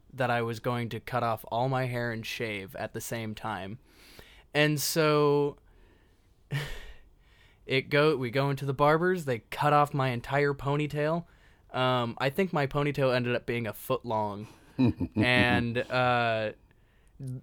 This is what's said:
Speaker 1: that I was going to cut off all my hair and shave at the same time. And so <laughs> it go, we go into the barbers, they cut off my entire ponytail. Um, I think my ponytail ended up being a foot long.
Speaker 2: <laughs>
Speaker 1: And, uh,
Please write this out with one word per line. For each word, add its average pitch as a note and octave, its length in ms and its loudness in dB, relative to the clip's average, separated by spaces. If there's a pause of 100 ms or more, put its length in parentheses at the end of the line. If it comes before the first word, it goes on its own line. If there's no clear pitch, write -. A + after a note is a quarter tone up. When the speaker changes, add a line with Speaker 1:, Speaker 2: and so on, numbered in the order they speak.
(120)
Speaker 1:
that B2+ 180 0
I A#2+ 120 2
was A#2 160 -4
going A#2+ 320 -2
to A2 100 -8
cut A#2+ 220 -4
off A2+ 260 -2
all B2 200 0
my C3 180 0
hair A#2+ 260 -2
and A2+ 140 -6
shave G#2 500 -6
at A2 180 -8
the A2+ 60 -8
same A2 340 -6
time. G2+ 440 -8 (760)
And D3+ 260 4
so D3 760 2 (960)
<laughs> C#3+ 60 -4 (1120)
it C3 240 -2
go, D3 260 4
we B2 140 -2
go C#3 200 0
into C#3 140 -4
the C3+ 100 -2
barbers, D#3+ 500 2
they B2 160 -2 (100)
cut D3 220 0
off D3 200 4
my C3+ 180 0
entire C#3 440 0
ponytail. D3 680 -2 (480)
Um, B2+ 460 0
I C3+ 120 0
think F#3 220 0
my C#3+ 140 2
ponytail C#3+ 480 0
ended B2 200 0
up A#2 120 -4
being A#2+ 200 -2
a G#2 60 -4
foot - 320 -4
long. G#2+ 440 -4 (300)
Speaker 2:
<laughs> C3 100 4 (280)
Speaker 1:
And, A#2+ 600 2
uh, A#2+ 760 0 (920)